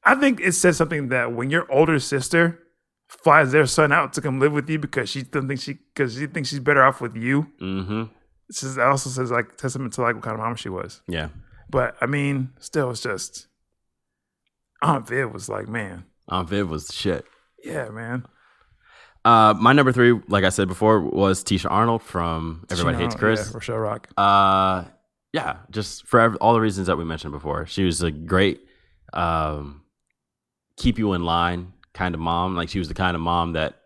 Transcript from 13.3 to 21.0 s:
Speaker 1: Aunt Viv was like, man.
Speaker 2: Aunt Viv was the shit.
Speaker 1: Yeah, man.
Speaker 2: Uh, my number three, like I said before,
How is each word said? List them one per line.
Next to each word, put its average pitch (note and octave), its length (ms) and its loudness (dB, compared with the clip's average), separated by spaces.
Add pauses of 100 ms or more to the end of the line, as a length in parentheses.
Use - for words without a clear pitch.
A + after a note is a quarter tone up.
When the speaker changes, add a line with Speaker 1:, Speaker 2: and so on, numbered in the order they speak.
Speaker 1:
Aunt C#3 260 0
Viv B2 240 -4
was - 180 -14
like, G#2 180 -6
man. G2 380 -10 (240)
Speaker 2:
Aunt F2+ 200 -4
Viv G2+ 200 -2
was D#2 180 -8
the - 60 -14
shit. E2+ 320 -4 (380)
Speaker 1:
Yeah, C#3+ 260 -8
man. A2+ 360 -8 (1000)
Speaker 2:
Uh, A2 340 8
my A#2 140 6
number C#3 180 6
three, A#2+ 280 4 (100)
like G2+ 160 2
I F#2 40 6
said F#2+ 180 0
before, G#2+ 340 4